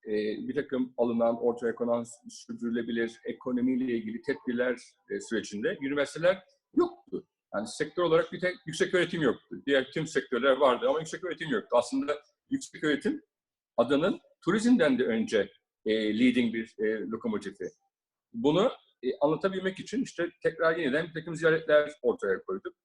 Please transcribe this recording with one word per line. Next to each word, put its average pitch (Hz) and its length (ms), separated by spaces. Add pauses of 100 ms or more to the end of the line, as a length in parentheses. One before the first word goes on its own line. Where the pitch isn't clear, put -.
e, 110 60 (360)
bir 127 60
takım 131 420
alınan, 120 460
ortaya 117 320
konan 120 300 (240)
sürdürülebilir 117 960
ekonomiyle 123 720
ilgili 113 260
tedbirler, 127 580 (300)
e, 101 100
sürecinde 107 640
üniversiteler 147 640 (300)
yoktu. - 520 (280)
Yani 104 140
sektör 151 340
olarak 165 300
bir 170 80
tek 180 140 (120)
yüksek 165 280
öğretim 170 280
yoktu. - 340 (100)
Diğer 135 240
tüm 160 160
sektörler 131 500
vardı 127 320
ama 147 100
yüksek 160 260
öğretim 165 240
yoktu. 113 240
Aslında 135 460 (320)
yüksek 180 340
öğretim 156 380 (540)
adanın 139 440 (240)
turizmden 190 540
de 127 60
önce, 110 460 (340)
e, 110 340
leading 123 360
bir, 113 240
e, 110 220
lokomotifi. 101 640 (680)
Bunu, 156 400 (300)
e, 123 180
anlatabilmek 185 600
için 254 220
işte 170 280 (120)
tekrar 165 340
yeniden 156 300
bir 156 60
takım 160 240
ziyaretler 156 560 (100)
ortaya 101 400
koyduk. 190 320 (100)